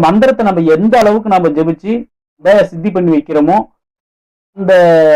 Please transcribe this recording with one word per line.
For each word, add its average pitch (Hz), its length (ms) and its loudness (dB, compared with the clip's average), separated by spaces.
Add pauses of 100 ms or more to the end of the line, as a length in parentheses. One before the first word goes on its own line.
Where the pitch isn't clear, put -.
மந்திரத்தை 220 420 0
நம்ம 175 140 -2 (120)
எந்த 208 260 0
அளவுக்கு 214 340 -2
நம்ம 170 220 0
ஜெபிச்சு 165 360 -4 (460)
இதை 185 160 0 (160)
சித்தி 175 240 -8
பண்ணி 175 200 0
வைக்கிறோமோ, 151 420 0 (1000)
அந்த 190 160 0 (420)